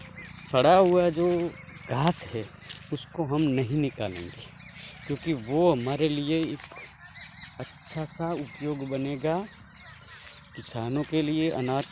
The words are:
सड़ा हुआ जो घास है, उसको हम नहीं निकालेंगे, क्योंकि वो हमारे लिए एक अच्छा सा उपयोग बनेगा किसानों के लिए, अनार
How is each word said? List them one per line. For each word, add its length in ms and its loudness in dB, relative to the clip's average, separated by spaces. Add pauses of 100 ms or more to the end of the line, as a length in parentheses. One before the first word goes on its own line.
(440)
सड़ा 320 8
हुआ 340 8
जो 180 2 (600)
घास 360 2
है, 200 -6 (480)
उसको 320 -6
हम 160 0
नहीं 360 2
निकालेंगे, 680 -4 (600)
क्योंकि 280 -2
वो 360 4
हमारे 380 2
लिए 340 0
एक 300 -6 (840)
अच्छा 480 -8
सा 260 -4
उपयोग 560 -4
बनेगा 480 0 (1160)
किसानों 480 -4
के 180 0
लिए, 300 0
अनार 400 -2